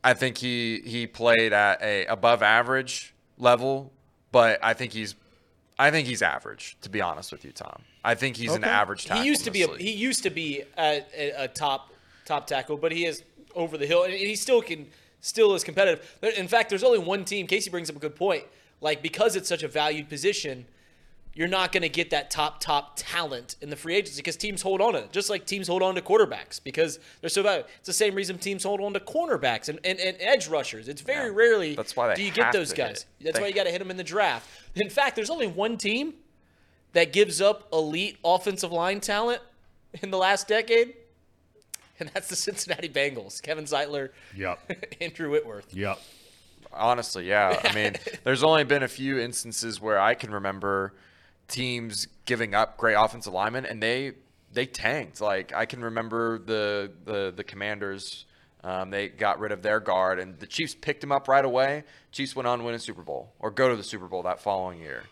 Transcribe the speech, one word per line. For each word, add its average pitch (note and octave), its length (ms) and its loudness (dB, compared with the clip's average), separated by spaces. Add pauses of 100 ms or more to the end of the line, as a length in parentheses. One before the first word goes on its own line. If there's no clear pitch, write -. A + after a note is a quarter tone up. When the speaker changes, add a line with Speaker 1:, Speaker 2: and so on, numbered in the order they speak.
Speaker 1:
I B2+ 120 6
think B2+ 240 0
he, A#2+ 460 -2
he A#2 220 -6
played A2+ 460 4
at G2+ 300 6
a G#2 240 0
above A#2 360 4
average B2 720 2 (240)
level, C3 540 2 (400)
but A#2 300 8
I A2+ 120 2
think A#2+ 180 -8
he's, G#2+ 220 -8 (640)
I C#3+ 120 6
think D3+ 160 0
he's A#2 160 -2
average, B1+ 600 -2
to G#2 80 -16
be G#2 100 -2
honest E2 320 -4
with - 120 -18
you, C#2+ 80 -18
Tom. - 300 -16 (220)
I A#2 100 4
think B2+ 220 -2
he's A2+ 180 -2
an G#2+ 100 -2
Speaker 2:
Okay. - 80 2
Speaker 1:
average G2+ 340 0
tackle - 160 0
Speaker 3:
He C#4 60 2
used - 160 0
to A3+ 60 -4
Speaker 1:
in - 40 -10
Speaker 3:
be G3+ 60 2
Speaker 1:
this E3 80 4
Speaker 3:
a, - 40 -4
Speaker 1:
league. - 80 -10
Speaker 3:
he G#3+ 120 -4
used B3 320 -2
to - 60 0
be D3 320 -6 (160)
a, D3+ 260 2 (120)
a, C#3+ 280 -4
a B2+ 40 -6
top, C#3 420 -4 (360)
top D3 200 -4
tackle, C#3+ 300 -2
but D#3+ 160 0
he E3+ 140 0
is D3+ 160 -4 (320)
over E3 240 -4
the C#3+ 80 0
hill, F3 180 6
and F#3 80 0
he G3 240 -2
still B3 240 4
can, D#3 260 -2 (340)
still G#3+ 340 6
is E3 100 0
competitive. F3 560 2
There, A3+ 120 0
in F#3+ 160 -4
fact, A3+ 200 0
there's G3+ 160 0
only A#3+ 140 8
one F#3 260 -2
team. G3 220 -6
Casey G#3+ 240 0
brings E3+ 180 -4
up D3+ 80 -8
a C#3+ 40 -14
good D3 160 -6
point. F3 280 0 (380)
Like, D3+ 200 0
because F#3+ 340 0
it's F#3 120 -4
such D#3+ 140 -2
a D3 60 -6
valued D3+ 420 -2
position, C#3+ 560 -4 (680)
you're E3 120 -2
not F#3 240 0
gonna E3+ 160 0
get E3 220 -2
that D3 200 -2
top, D3+ 300 -2
top C#3+ 360 -2
talent C3+ 640 -6
in D3 100 -12
the D3 60 -6
free E3 200 -4
agency D#3 260 -2
'cause D#3+ 140 -4
teams G3+ 260 -6
hold F#3+ 180 0
on A3+ 120 4
to C#3+ 80 0
it, G#2 120 -14
just G3 180 -2
like G3+ 160 -4
teams G3 200 -6
hold F#3 160 2
on F#3 140 2
to F3 60 -4
quarterbacks F3+ 600 2
because D3+ 380 -2 (200)
they're E3 100 -6
so G3 120 2
valued. F#3+ 220 2 (140)
It's - 100 -18
the F3+ 40 -4
same G3+ 220 2
reason F#3 240 -4
teams G3 240 -6
hold G3 180 -2
on G#3 120 -4
to G3 80 -2
cornerbacks D#3 680 0
and, D3+ 160 -8
and, F#3 140 0
and F#3 220 -2
edge G3 260 2
rushers. A#2+ 420 -4
It's D3 120 -10
very C4+ 300 -2
Speaker 1:
Yeah. G3 60 -4
Speaker 3:
rarely G#3+ 380 6
Speaker 1:
That's A#2 220 -6
why A#2+ 120 4
they G2+ 60 4
Speaker 3:
do G3 80 0
you G3 80 -2
get G#3+ 160 2
Speaker 1:
have - 60 4
Speaker 3:
those E3+ 180 0
Speaker 1:
to A#2+ 60 -4
Speaker 3:
guys. B2+ 120 0 (300)
Speaker 1:
hit. C#3 60 -20
Speaker 3:
That's D#3+ 140 -2
Speaker 1:
They F#3+ 40 2
Speaker 3:
why G3+ 60 0
you G3 60 -4
gotta F#3+ 180 0
hit F#3 80 -4
'em F#3 100 -10
in F#3 60 -8
the F#3 80 -8
draft. D#3+ 440 0 (280)
In G3+ 140 -2
fact, C#4 260 2
there's A3 140 -4
only D#4 180 -2
one G#3 280 -2
team B3 380 -2 (760)
that E3 200 4
gives F3+ 280 4
up G#3 320 2
elite D#3+ 520 -2
offensive F3+ 460 2
line F3+ 300 0
talent A3+ 400 0 (600)
in G3 100 -6
the F#3+ 60 0
last F#3+ 280 4
decade, A3+ 480 2 (1040)
and D#3 160 -10
that's F#3+ 140 -6
the F3+ 80 -6
Cincinnati F3 520 -4
Bengals. C3 540 -4
Kevin D#3 220 -4
Zeitler, C#3+ 460 -2 (260)
Speaker 2:
Yep. F#2+ 600 -8
Speaker 3:
<laughs> - 40 -18
Andrew D#3+ 320 -6
Whitworth. A2 420 -2
Speaker 2:
Yep. G2 240 -4 (760)
Speaker 1:
Honestly, A2+ 560 0
yeah. G2 360 6
I - 100 4
mean, G#2+ 200 0 (160)
Speaker 3:
<laughs> - 140 -16
Speaker 1:
there's C3 200 2
only D#3 200 6
been C#3 200 2
a A#2 40 -4
few C3+ 300 -4
instances A2+ 600 -6
where G#2+ 180 2
I G#2+ 160 6
can A2+ 180 -8
remember G2 600 -2 (560)
teams A#2+ 600 -6 (160)
giving A2+ 300 0
up A2 220 2
great A2+ 180 2
offensive G#2+ 380 2
linemen, A2+ 340 -2
and A2 160 -6
they, B2 300 -2 (400)
they B2 140 0
tanked. A2+ 540 -4
Like, G2 320 -2
I G#2+ 140 -2
can B2 180 -12
remember A2+ 540 -2
the, G#2 520 -2 (140)
the, G2 320 -4
the G#2 80 -10
Commanders, G2+ 800 -8 (380)
um, F#2 280 -6
they G2+ 180 -4
got G2 300 0
rid G#2 140 -4
of F#2 100 -8
their G#2+ 180 2
guard, F#2 380 2
and F#2 220 -10
the G2+ 60 -14
Chiefs - 280 -6
picked - 300 -6
him C#3+ 80 -2
up C#3 160 0
right C3+ 160 6
away. C3+ 400 2 (280)
Chiefs C3+ 220 -8
went C3 140 -4
on B2 120 0
to A#2 40 -8
win A#2 100 -4
a A#2 40 -8
Super F2+ 240 -12
Bowl, C#2+ 360 -10
or A2 120 -4
go C3 180 4
to A#2+ 80 2
the G#2 80 -8
Super F#2 240 -10
Bowl F2+ 140 -6
that F2+ 180 -2
following F#2 400 -4
year. B1+ 320 -12